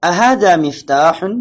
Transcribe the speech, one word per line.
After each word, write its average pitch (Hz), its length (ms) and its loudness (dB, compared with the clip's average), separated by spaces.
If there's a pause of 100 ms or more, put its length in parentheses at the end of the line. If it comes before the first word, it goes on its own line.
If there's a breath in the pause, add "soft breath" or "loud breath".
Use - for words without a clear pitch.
Ahadha 196 560 2
miftahun? 151 840 -2